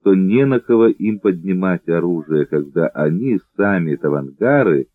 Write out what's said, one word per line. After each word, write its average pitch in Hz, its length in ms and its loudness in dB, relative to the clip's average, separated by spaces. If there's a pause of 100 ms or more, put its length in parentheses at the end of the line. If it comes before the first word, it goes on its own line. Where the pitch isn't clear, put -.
что 98 140 4
не 98 300 2
на 135 140 0
кого 113 280 4
им 107 320 -2
поднимать 92 680 -2
оружие, 80 580 -2
когда 73 440 -2
они 90 500 -2 (160)
сами 92 400 0
тавангары 73 1000 -2